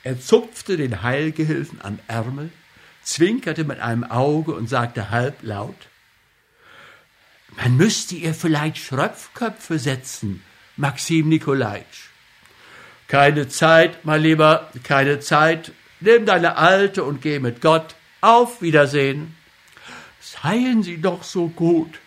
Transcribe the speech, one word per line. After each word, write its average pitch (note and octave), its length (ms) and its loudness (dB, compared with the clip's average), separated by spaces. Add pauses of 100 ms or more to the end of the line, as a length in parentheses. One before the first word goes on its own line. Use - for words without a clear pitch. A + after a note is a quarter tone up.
Er B2+ 160 -6
zupfte - 560 0
den A#2+ 280 -6
Heilgehilfen D3+ 800 -4
am G#2 240 -10
Ärmel, B2+ 440 -8 (520)
zwinkerte F3 600 -2
mit C#3+ 160 -6
einem A#2 240 -4
Auge D3 500 -2
und G#2 140 -8
sagte A#2 440 -4
halblaut: A#2 760 -6 (1700)
„Man B2 220 0
müsste F3+ 380 0
ihr D#3+ 180 -6
vielleicht D#3 460 -2
Schröpfköpfe - 1000 -6
setzen, B2 640 -8 (340)
Maxim D#3 520 -2
Nikolajitsch.“ C3 800 -4 (1000)
„Keine C#3+ 400 4
Zeit, E3 560 4
mein D#3 200 0
Lieber, D#3 480 4 (120)
keine C#3+ 360 2
Zeit. D#3+ 520 0 (280)
Nimm G#3+ 260 4
deine F3 320 2
Alte F#3+ 460 4
und C3 180 -6
geh D3+ 180 -4
mit A#2+ 220 -4
Gott. D#3+ 340 2 (240)
Auf A#3 440 4
Wiedersehen.“ D3 720 0 (840)
„Seien A3+ 640 -2
Sie F3 160 -10
doch F3 240 -4
so E3+ 260 -4
gut“ E3 580 0